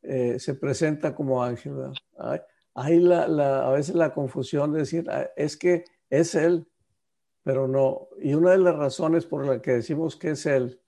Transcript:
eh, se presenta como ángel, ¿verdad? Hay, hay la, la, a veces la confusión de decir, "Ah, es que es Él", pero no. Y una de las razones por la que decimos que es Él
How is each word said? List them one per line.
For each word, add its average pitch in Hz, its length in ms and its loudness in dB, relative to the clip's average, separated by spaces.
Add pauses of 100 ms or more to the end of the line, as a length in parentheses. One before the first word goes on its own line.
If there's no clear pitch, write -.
eh, 123 380 -2
se 143 160 -6
presenta 147 600 -2
como 131 280 -2
ángel, 123 320 -8
¿verdad? 135 180 -10 (240)
Hay, 135 220 -6 (360)
hay 160 240 4
la, 175 280 4
la, 139 400 0
a 131 40 2
veces 143 240 0
la 165 180 2
confusión 143 600 -4
de 156 60 -2
decir, 160 300 -4
"Ah, - 260 -4
es 151 200 -4
que 175 300 0 (240)
es 160 260 2
Él", 165 320 2 (760)
pero 135 240 0
no. 135 400 0 (120)
Y 135 140 -2
una 170 180 6
de 190 60 6
las 180 180 4
razones 156 500 0
por 139 200 -6
la 127 160 0
que 131 120 0
decimos 143 420 -2
que - 160 -6
es 139 140 -6
Él 127 420 0